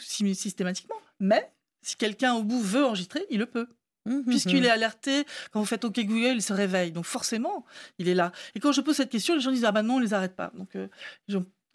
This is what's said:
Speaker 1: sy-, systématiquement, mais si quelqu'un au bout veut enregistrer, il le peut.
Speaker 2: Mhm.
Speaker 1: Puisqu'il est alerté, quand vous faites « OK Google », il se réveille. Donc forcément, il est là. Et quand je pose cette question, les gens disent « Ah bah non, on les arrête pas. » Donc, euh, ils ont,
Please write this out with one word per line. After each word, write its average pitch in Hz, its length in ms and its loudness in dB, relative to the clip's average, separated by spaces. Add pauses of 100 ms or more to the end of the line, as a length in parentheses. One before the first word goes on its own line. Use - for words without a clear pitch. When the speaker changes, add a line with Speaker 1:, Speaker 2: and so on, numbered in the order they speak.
Speaker 1:
sy-, 196 360 -2
systématiquement, 185 580 -6 (240)
mais 202 320 2 (320)
si - 140 -10
quelqu'un 240 380 0
au 226 100 0
bout 240 160 0
veut 220 240 2
enregistrer, 233 440 -2
il 208 120 0
le 240 60 0
peut. 240 200 -4 (400)
Speaker 2:
Mhm. 262 180 -2
Speaker 1:
Puisqu'il 247 400 4
est 240 60 6
alerté, 226 540 2 (280)
quand 214 80 0
vous 208 60 0
faites « 233 180 -2
OK 233 160 -2
Google », 226 360 2
il 208 60 -2
se 202 120 -2
réveille. 185 380 0
Donc 170 120 -6
forcément, 262 600 -4 (320)
il 175 100 -2
est 180 60 4
là. 180 180 2 (220)
Et 214 60 -8
quand 285 120 4
je 269 80 2
pose 294 160 2
cette 269 140 0
question, 240 240 0
les 302 60 2
gens 254 100 0
disent « 247 160 2
Ah 208 60 4
bah 214 100 2
non, 240 140 2
on - 20 2
les 214 160 2
arrête 190 200 0
pas. » 175 220 -8
Donc, 190 200 -12
euh, 190 100 -6 (400)
ils 202 100 -2
ont, 185 80 -2 (300)